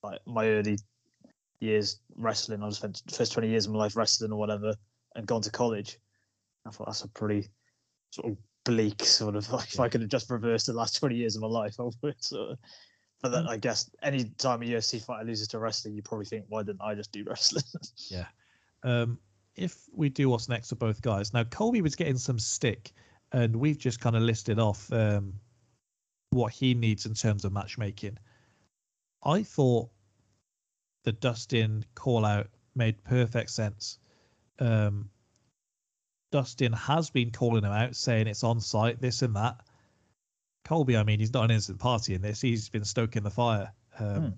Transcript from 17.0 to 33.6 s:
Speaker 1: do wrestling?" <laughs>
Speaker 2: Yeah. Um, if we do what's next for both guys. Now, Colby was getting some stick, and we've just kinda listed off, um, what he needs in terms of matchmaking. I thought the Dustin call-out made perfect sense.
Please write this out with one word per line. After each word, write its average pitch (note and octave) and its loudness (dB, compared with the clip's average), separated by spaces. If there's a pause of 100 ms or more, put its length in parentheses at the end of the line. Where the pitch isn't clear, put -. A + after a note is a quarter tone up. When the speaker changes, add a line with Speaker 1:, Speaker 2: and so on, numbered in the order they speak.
Speaker 1:
do G#2 -10
wrestling?" A2+ -2 (220)
<laughs> - -18
Speaker 2:
Yeah. F2+ -8 (560)
Um, A#2+ 2 (380)
if - -6
we D#3 0
do C3+ 2
what's A#2 0
next A#2 -2
for A#2+ -6
both A2 0
guys. G2+ 0
Now, A#2+ 4
Colby A3 2
was D3+ 2
getting D3 0
some B2 -2
stick, - -2 (400)
and A#2 2
we've D3 2
just A#2+ -2
kinda A2+ 4
listed A2+ 2
off, G#2+ 0
um, G#2 2 (960)
what A#2 2
he C3 2
needs A2+ 2
in A2 -4
terms G#2 0
of F#2+ 0
matchmaking. G2+ -6 (1040)
I F3 4
thought B2 4 (1120)
the A#2 2
Dustin A2+ 0 (100)
call-out G#2+ 2 (260)
made A2+ 0
perfect A#2+ 2
sense. - -4 (600)